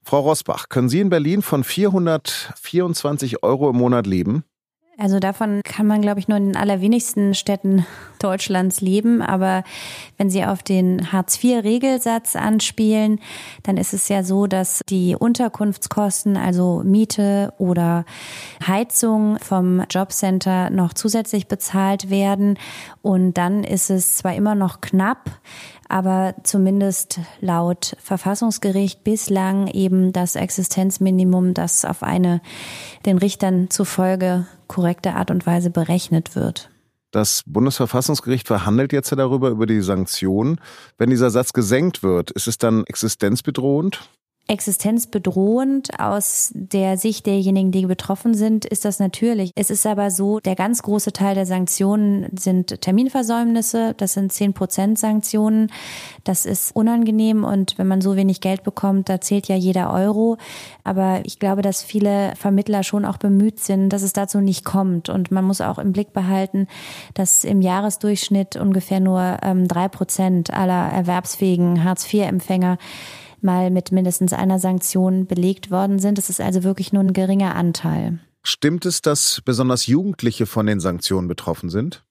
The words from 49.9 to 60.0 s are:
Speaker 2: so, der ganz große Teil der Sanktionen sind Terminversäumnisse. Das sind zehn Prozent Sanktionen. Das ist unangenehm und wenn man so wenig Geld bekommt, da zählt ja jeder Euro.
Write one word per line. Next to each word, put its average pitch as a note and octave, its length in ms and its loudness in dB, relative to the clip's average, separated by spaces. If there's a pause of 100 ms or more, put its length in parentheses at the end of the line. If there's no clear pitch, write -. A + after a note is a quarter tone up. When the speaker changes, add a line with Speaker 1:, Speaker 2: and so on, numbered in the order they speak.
Speaker 2:
so, G3+ 280 0
der F#3+ 160 -2
ganz G#3+ 280 -2
große G3+ 320 -2
Teil G3 200 0
der F#3+ 120 0
Sanktionen G3 880 0
sind F#3 460 0
Terminversäumnisse. A#3 1120 0
Das G3 160 -2
sind G3 220 -2
zehn G3+ 180 0
Prozent G3 460 0
Sanktionen. G#3+ 720 2 (520)
Das F#3 200 0
ist - 320 -4
unangenehm A3 640 2
und G3 360 -2
wenn F#3+ 100 2
man F#3+ 140 2
so G3 140 2
wenig F#3+ 260 2
Geld F#3+ 220 -2
bekommt, G3 440 0
da F#3 140 0
zählt G3+ 260 -2
ja F#3+ 80 2
jeder F#3 340 0
Euro. G#3+ 460 2 (460)